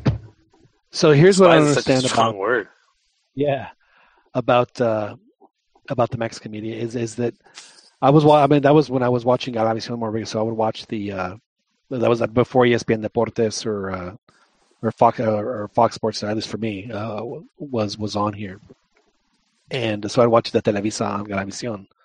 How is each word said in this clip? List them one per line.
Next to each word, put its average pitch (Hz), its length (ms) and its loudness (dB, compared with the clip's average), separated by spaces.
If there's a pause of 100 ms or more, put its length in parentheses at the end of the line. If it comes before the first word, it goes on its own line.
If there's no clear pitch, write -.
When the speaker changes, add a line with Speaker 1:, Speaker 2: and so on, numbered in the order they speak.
(920)
Speaker 1:
so 156 220 4
here's 180 280 6
what 185 100 8
I 160 80 8
Speaker 2:
Despise 151 120 4
is 143 40 2
such 131 140 0
a 135 80 4
Speaker 1:
understand 127 140 0
Speaker 2:
strong 113 180 2
Speaker 1:
about 107 100 -6
Speaker 2:
word. 107 300 -2 (680)
Speaker 1:
Yeah, 135 340 -4 (680)
about, 123 460 0
uh, 110 360 -2 (720)
about 120 220 -2
the 117 80 -6
Mexican 113 340 -8
media 110 240 -10
is, 113 180 -6
is 117 220 -6
that 120 180 -4 (640)
I 135 100 4
was 151 140 6
wa-, 151 180 6
I 139 40 6
mean, 143 160 4
that 139 120 6
was 151 140 4
when 127 140 -2
I 123 60 2
was 123 160 0
watching 123 300 0
Galavisión 113 440 -2
more, 110 260 -4
so 110 140 -6
I 110 40 0
would 113 120 -4
watch 110 320 -4
the, 101 260 -8
uh, 92 240 -8 (540)
that 117 180 0
was 117 200 0
before 123 380 2
E 120 60 4
S 113 120 0
P 117 100 0
N 110 80 -4
Deportes 110 640 -4
or, 101 240 -6
uh, 92 240 -10 (680)
or 110 100 -2
Fox, 120 260 2
uh, 110 140 0
or 107 420 -6
Fox 117 220 2
Sports, - 260 -6
at 104 140 -4
least 107 120 -8
for 107 100 -10
me, 107 320 -8
uh, 107 260 -8
w-, 120 280 -10 (140)
was, 107 400 -6
was 104 160 -6
on 104 180 -2
here. 104 280 -14 (1080)
And 107 400 -4
so 123 120 4
I 120 40 6
watched 113 260 2
the 110 100 2
Televisa 107 460 -2
on 101 180 -6
Galavisión. 101 600 -8 (180)